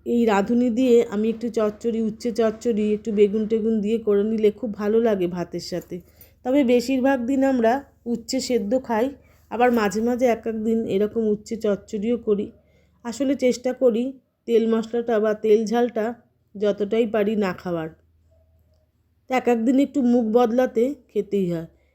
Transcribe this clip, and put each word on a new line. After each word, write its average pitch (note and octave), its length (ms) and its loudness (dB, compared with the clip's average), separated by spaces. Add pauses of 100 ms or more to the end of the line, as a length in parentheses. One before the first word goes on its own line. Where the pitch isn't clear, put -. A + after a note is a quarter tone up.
এই A#3 200 2
রাঁধুনি A3+ 440 2
দিয়ে A#3 400 4
আমি G#3+ 200 -2
একটু A3+ 200 -6
চচ্চড়ি, A3 520 -2
উচ্ছে A3 300 -4
চচ্চড়ি, A3 640 0
একটু G#3+ 180 -4
বেগুন G#3 360 2
টেগুন A3 340 0
দিয়ে G#3+ 160 0
করে G#3 260 2
নিলে G#3+ 280 2
খুব G#3 220 -8
ভালো G#3+ 280 0
লাগে G3+ 260 0
ভাতের F3 320 -6
সাথে। F3 400 -10 (440)
তবে C#4 200 2
বেশিরভাগ B3 640 2
দিন C4+ 180 0
আমরা C4 400 2 (220)
উচ্ছে A#3+ 340 -4
সেদ্ধ A#3+ 440 0
খাই, A#3+ 260 0 (400)
আবার A#3+ 220 2
মাঝে G#3+ 300 0
মাঝে A#3+ 240 0
এক A3+ 220 0
এক A3 160 -6
দিন A3+ 220 0
এরকম G#3 420 -2
উচ্ছে G#3 280 -4
চচ্চড়িও G#3+ 640 -4
করি। G#3+ 340 -2 (520)
আসলে C4 320 -2
চেষ্টা B3+ 380 0
করি B3 400 2 (320)
তেল A3+ 300 2
মশলাটা A#3 440 -2
বা G#3+ 140 0
তেল G#3+ 320 2
ঝালটা A#3 480 -2 (440)
যতটাই G#3 500 0
পারি G#3+ 280 0
না G3 180 -2
খাওয়ার। E3+ 360 -6 (1400)
তো B3+ 60 -4
এক B3+ 140 0
এক A#3 180 0
দিন C4 140 2
একটু C#4+ 220 0
মুখ A#3+ 240 2
বদলাতে B3 680 2 (180)
খেতেই G3+ 380 -2
হয়। E3 140 -4 (300)